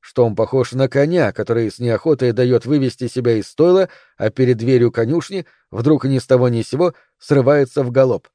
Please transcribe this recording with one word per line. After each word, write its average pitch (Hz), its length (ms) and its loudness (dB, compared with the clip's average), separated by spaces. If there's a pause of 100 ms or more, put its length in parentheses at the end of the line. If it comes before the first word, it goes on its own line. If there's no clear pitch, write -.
что - 260 -2
он 104 100 -4
похож 123 360 -2
на 131 180 0
коня, 143 420 0
который 113 380 -4
с - 80 -18
неохотой 123 540 0
дает 123 340 0
вывести 131 420 -2
себя 120 300 -2
из 98 100 -8
стойла, 180 400 2 (300)
а 110 100 -2
перед 123 300 0
дверью 120 340 2
конюшни 160 540 -4 (240)
вдруг 123 340 0
ни 135 140 0
с - 80 -8
того 127 240 2
ни 117 100 -2
с 110 80 -8
сего 160 240 -2 (260)
срывается 143 640 0
в 123 80 -4
галоп. 131 440 0